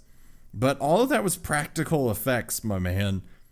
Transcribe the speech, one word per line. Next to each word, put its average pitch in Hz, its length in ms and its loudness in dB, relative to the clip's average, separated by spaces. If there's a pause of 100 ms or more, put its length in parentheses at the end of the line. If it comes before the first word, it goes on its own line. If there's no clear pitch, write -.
(540)
but 131 260 0
all 160 220 4
of 262 80 2
that 226 140 2
was 190 140 -2
practical 147 720 0
effects, - 520 -2
my 104 160 -2
man. 95 420 0 (300)